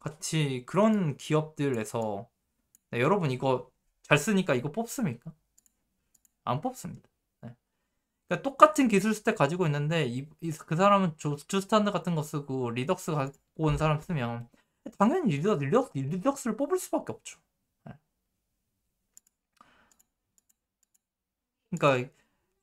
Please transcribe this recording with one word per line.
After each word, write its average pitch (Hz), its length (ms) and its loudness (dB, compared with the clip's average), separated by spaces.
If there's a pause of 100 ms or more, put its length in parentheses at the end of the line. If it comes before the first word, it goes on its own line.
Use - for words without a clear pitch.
같이 143 640 -2
그런 196 520 2
기업들에서, 117 1080 -2 (640)
네, 120 80 -4
여러분 160 320 2
이거 127 400 -2 (320)
잘 147 140 4
쓰니까 185 360 2
이거 123 180 -2
뽑습니까? 214 600 -6 (1120)
안 127 180 -4
뽑습니다. - 480 -10 (320)
네. - 140 -18 (720)
그러니까 175 160 -4
똑같은 285 460 6
기술 202 240 4
스택 214 240 -2
가지고 170 280 2
있는데 147 400 0
이, 127 220 -6 (140)
이, 160 100 -6
그 - 240 -6
사람은 190 420 4
조-, 147 200 -4
주스탄드 202 540 0
같은 175 240 -2
거 156 80 0
쓰고 131 480 -4
리덕스 156 420 -2
갖고 143 240 -2 (180)
온 151 220 2
사람 147 240 2
쓰면 120 480 -4 (480)
당연히 240 400 2
리덕-, 175 220 0
리덕-, 151 340 2
리덕스를 175 640 -2
뽑을 294 200 -2
수밖에 - 360 -6
없죠. - 260 -18 (460)
네. - 80 -16 (3750)
그러니까 135 400 2 (520)